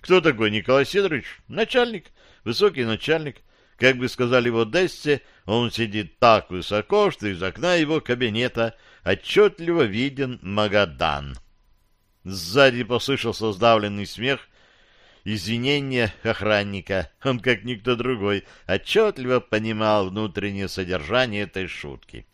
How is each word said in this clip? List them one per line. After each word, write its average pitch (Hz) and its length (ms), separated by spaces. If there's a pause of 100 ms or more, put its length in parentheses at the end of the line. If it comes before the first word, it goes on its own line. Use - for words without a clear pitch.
«Кто 180 200
такой 110 280
Николай 127 360
Сидорович?» 180 400 (200)
«Начальник, 220 600 (380)
высокий 135 400
начальник. 143 520 (400)
Как 131 200
бы 123 120
сказали 123 400
в 113 100
Одессе, 147 640 (240)
он 113 260
сидит 104 480
так 110 320
высоко, 107 600
что 104 160
из 90 160
окна 123 320
его 156 260
кабинета 117 760 (260)
отчетливо 170 800
виден 127 580
Магадан». 85 960 (880)
Сзади 107 580
послышался 113 680
сдавленный 104 540
смех, 123 420 (760)
извинения 120 960
охранника. 101 880 (120)
Он, 131 160
как 107 260
никто 120 300
другой, 107 500 (200)
отчетливо 127 760
понимал 107 680
внутреннее 98 600
содержание 95 720
этой 95 240
шутки. - 680